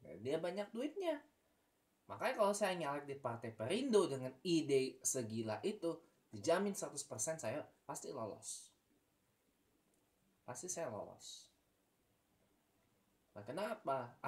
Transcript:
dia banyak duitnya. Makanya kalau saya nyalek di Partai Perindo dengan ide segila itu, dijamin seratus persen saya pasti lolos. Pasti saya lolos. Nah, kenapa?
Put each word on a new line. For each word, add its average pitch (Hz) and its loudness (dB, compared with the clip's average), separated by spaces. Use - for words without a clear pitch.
dia 143 -2
banyak 190 -2
duitnya. 302 -2
Makanya 175 0
kalau 202 6
saya 196 2
nyalek 143 -2
di 139 -4
Partai 117 -4
Perindo 196 4
dengan 131 -4
ide 143 4
segila 110 0
itu, 170 0
dijamin 180 4
seratus 143 -6
persen 160 -2
saya 123 -2
pasti - -8
lolos. - -6
Pasti - -8
saya 165 -2
lolos. 95 -10
Nah, 104 -12
kenapa? 143 -2